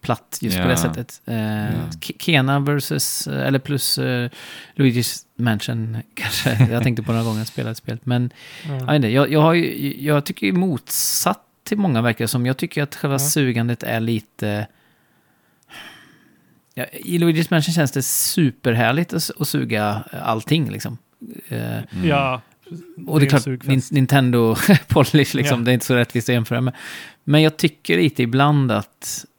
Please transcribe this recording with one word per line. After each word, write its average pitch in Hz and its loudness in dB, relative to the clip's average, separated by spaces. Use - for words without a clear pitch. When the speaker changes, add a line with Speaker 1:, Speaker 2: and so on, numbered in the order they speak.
Speaker 1:
platt - -6
just 95 -2
på 90 0
Speaker 2:
Ja. 90 2
Speaker 1:
det 85 2
sättet. 82 -6
Ehm, 107 -4
Speaker 2:
Ja. 80 -4
Speaker 1:
K-, - -10
Kena 139 2
versus, 143 -2
eh, 135 -2
eller 139 2
plus, - -2
eh, 123 -2
Luigi's 123 2
Mansion 113 -2
<laughs> - -20
kanske. - 0
Jag 117 0
tänkte 117 0
på 117 -4
några 113 0
gånger 110 -2
att 110 -6
spela 117 -8
ett 113 -8
spel. 117 -8
Men 123 0
Speaker 3:
Ja. 143 -6
Speaker 1:
jag 127 -6
vet 143 2
inte, 135 4
jag, 135 4
jag 151 4
har 165 6
ju, 143 -2
jag 147 2
tycker 196 -4
ju 190 0
motsatt - -2
till 214 -2
många 160 2
verkar 117 0
det 113 -2
som. 120 -2
Jag 131 0
tycker - -4
att - -8
själva 143 -4
Speaker 3:
Ja. 135 -2
Speaker 1:
sugandet 123 0
är 117 -2
lite, 104 -4
ja, 127 -8
i 175 -4
Luigi's 165 2
Mansion 165 2
känns 156 2
det 135 -2
superhärligt 123 0
att, - -2
att 151 -2
suga 107 -2
allting, 117 0
liksom. 110 -10
Eh, 117 -6
Speaker 2:
Mm. 110 -8
Speaker 3:
Ja. 135 0
Speaker 1:
och - -16
det 160 -14
är 151 6
Speaker 3:
Det 143 6
är 135 2
Speaker 1:
klart, 143 4
Speaker 3:
sugfest. 131 -6
Speaker 1:
Nin-, - -6
Nintendo 123 4
<laughs> 156 6
polish, - 4
liksom, 135 2
Speaker 3:
Ja. 117 -2
Speaker 1:
det 123 4
är - 6
inte 120 0
så 131 2
rättvist 120 0
att 123 2
jämföra 120 0
med. 123 -2
Men 147 4
jag 156 4
tycker - 0
lite 151 2
ibland 135 2
att - -6